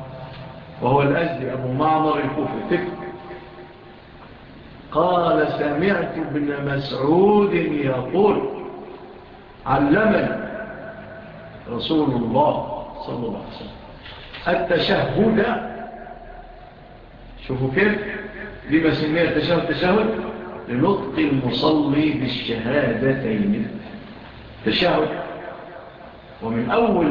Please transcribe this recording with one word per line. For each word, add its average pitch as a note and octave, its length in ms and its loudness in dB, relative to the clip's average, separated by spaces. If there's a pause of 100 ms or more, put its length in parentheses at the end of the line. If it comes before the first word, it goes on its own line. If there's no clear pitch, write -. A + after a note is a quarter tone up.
(840)
وهو C3+ 200 4
الأزدي C#3+ 500 0
أبو B2+ 200 -4
معمر D#3 460 2
الكوفي، C3+ 340 -2 (180)
ثقة. - 260 -2 (2000)
قال: E3 560 4
سمعت E3 720 0
ابن C#3+ 560 -2
مسعود F3 800 4
يقول: D3+ 920 2 (1160)
'علمني C#3+ 640 4 (1400)
رسول C3+ 400 2
الله - 720 2 (160)
صلى - 160 -8
الله A3 220 -4
عليه - 180 -12
وسلم - 240 -14 (680)
التشهد.'" F3+ 1200 2 (1800)
شوفوا C3 260 0
كيف، G3+ 240 4 (720)
لما D#3 240 4
سمي D#3 280 2
التشهد D3+ 460 2
تشهد؟ F#3 380 2 (640)
لنطق D#3+ 500 2
المصلي C#3+ 920 2
بالشهادتين. A#2 1600 0 (960)
تشهد. D#3 420 2 (1300)
ومن A3+ 280 -2
أول G3+ 400 4